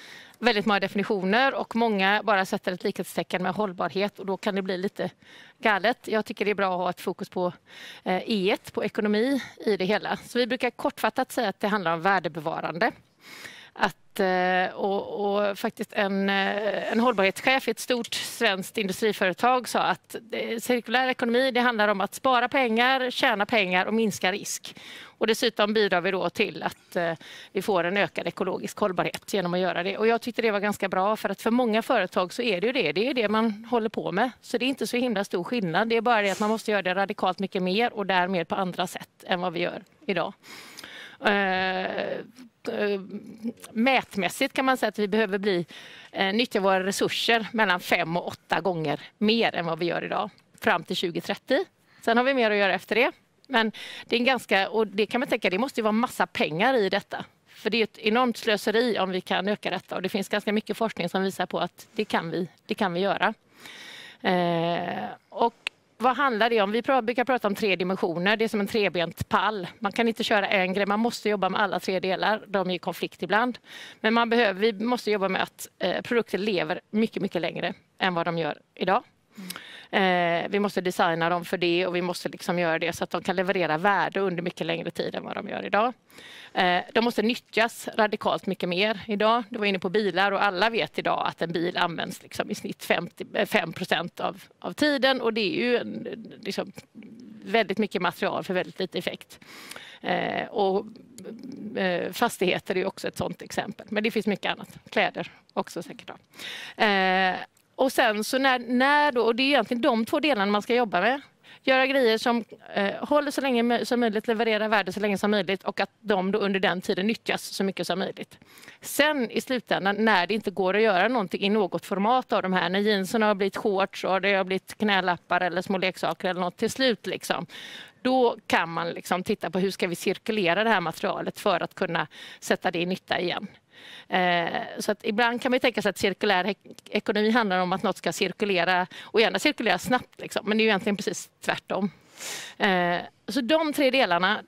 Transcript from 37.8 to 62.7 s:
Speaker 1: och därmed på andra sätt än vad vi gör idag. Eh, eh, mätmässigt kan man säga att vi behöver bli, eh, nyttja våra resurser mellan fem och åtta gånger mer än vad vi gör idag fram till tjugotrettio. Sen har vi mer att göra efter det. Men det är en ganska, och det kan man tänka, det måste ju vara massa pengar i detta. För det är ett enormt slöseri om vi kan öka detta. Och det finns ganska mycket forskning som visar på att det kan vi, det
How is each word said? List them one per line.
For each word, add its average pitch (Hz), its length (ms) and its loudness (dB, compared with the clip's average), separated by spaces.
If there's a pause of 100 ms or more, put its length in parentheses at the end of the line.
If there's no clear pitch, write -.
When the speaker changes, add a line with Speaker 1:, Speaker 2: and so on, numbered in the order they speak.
Speaker 1:
och 202 140 -4
därmed 180 420 2
på - 60 -2
andra 180 320 -2
sätt - 400 -14
än 180 140 0
vad 180 120 -2
vi 175 80 -4
gör 170 220 -4 (240)
idag. 196 260 -2 (920)
Eh, 190 880 0 (560)
eh, 208 320 -2 (720)
mätmässigt 226 840 0
kan 269 100 0
man 262 120 2
säga 233 120 0
att 214 100 -8
vi 214 100 0
behöver 208 300 0
bli, 190 280 0 (460)
eh, 190 220 0
nyttja 233 260 2
våra 190 240 4
resurser 214 680 0
mellan 196 280 2
fem 170 360 0
och 170 120 -4
åtta - 320 -2
gånger 160 400 -2 (180)
mer 214 360 2
än 175 120 -2
vad 160 120 -2
vi 175 80 0
gör - 180 -2
idag 196 260 -4 (300)
fram 180 240 2
till 185 120 -6
tjugotrettio. 196 680 -2 (360)
Sen 226 160 2
har 247 80 4
vi 277 100 2
mer 233 160 2
att 208 60 2
göra 196 180 4
efter 196 200 -4
det. 262 180 2 (360)
Men 226 240 2 (320)
det - 120 -2
är 240 40 2
en 247 60 0
ganska, 220 420 2
och 214 180 0
det 196 200 -2
kan 240 140 -2
man 233 80 -4
tänka, 214 220 0
det 180 80 0
måste 254 220 -2
ju - 20 0
vara 214 100 2
massa 220 340 0
pengar 175 480 0
i 202 140 4
detta. - 360 -4 (240)
För - 220 -6
det 233 80 0
är 214 60 4
ett - 140 -10
enormt 226 380 2
slöseri 220 640 0
om 185 120 0
vi 185 100 -2
kan 185 280 -2
öka - 220 -2
detta. 180 260 -6
Och 185 60 -6
det 185 60 -2
finns 196 200 -4
ganska 220 240 -2
mycket 214 240 -2
forskning 185 320 -2
som 190 140 -2
visar 185 240 -2
på 180 140 -6
att - 320 -8
det 214 120 -2
kan 175 260 -2
vi, 170 180 -4 (180)
det - 80 -4